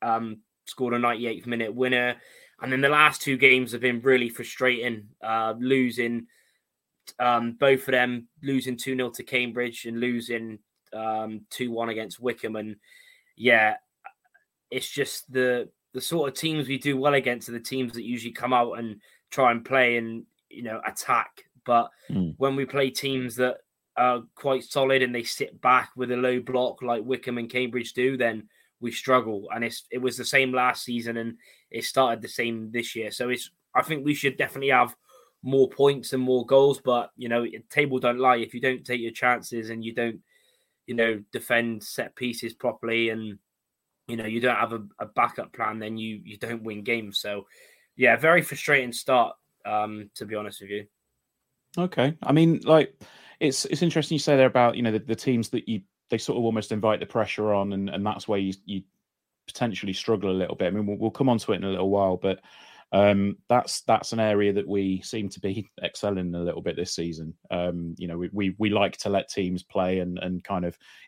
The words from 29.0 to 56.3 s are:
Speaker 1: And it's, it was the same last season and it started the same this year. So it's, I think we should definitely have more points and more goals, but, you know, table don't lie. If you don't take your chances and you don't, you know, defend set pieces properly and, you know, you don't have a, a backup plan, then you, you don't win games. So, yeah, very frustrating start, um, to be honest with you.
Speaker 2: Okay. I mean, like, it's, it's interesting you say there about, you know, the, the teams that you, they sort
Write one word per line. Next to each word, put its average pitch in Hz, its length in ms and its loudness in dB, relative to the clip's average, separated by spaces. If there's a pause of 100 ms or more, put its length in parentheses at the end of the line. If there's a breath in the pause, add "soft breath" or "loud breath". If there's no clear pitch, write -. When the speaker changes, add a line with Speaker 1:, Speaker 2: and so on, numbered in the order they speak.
Speaker 1:
And 117 80 -4
it's, - 260 -8
it 123 100 -6
was 123 180 -2
the 120 80 -6
same 135 260 2
last 127 320 0
season 117 340 -6
and 117 200 -6 (340 soft breath)
it 113 140 -8
started 117 360 2
the 131 60 -12
same 113 440 -6
this 117 240 -6
year. 110 140 -6
So 120 200 -4
it's, 123 200 -6 (240)
I 131 80 2
think 139 240 -4
we 147 80 2
should 139 240 -2
definitely 135 340 -4
have 120 240 4 (460 soft breath)
more 131 280 4
points 139 440 2
and 131 80 0
more 127 240 2
goals, 135 360 6
but, 120 340 0
you 123 140 -10
know, 117 180 0 (220)
table 139 300 0
don't 123 200 0
lie. 127 180 4
If 117 160 -6
you 123 60 -10
don't 127 260 -2
take 123 160 -4
your 113 120 -6
chances 117 560 -2
and 113 140 -10
you 113 120 -8
don't, 117 240 -2 (680)
you 123 80 -8
know, 113 380 0
defend 117 520 -2
set - 320 -8
pieces 117 380 -6
properly 117 560 -2
and, 110 300 -6 (680)
you 117 100 -6
know, 110 80 -6
you 110 160 -2
don't 120 160 4
have 113 160 0
a, 107 100 -8 (160)
a 110 80 -8
backup - 460 -2
plan, 110 260 -4
then 110 180 -8
you, 110 260 -8
you 104 140 -18
don't 117 260 -8
win 104 200 -8
games. 110 360 -4
So, 104 280 -8 (480 soft breath)
yeah, 120 220 6
very 160 240 6
frustrating 139 500 0
start, 123 440 2 (300)
um, 107 500 -4
to 113 100 -10
be 107 100 -8
honest 104 260 -8
with 98 80 -16
you. 104 160 -8 (920)
Speaker 2:
Okay. 165 460 0
I - 80 2
mean, 160 320 6
like, 151 300 6 (460 loud breath)
it's, 139 260 0
it's - 160 -2
interesting 165 340 2
you 143 40 0
say 143 180 4
there 131 100 8
about, 120 300 4
you 117 40 -2
know, 113 100 2
the, 107 80 2
the 110 160 -4
teams 117 340 0
that 120 180 -4
you, 107 140 -2 (280)
they 113 80 0
sort 110 200 -4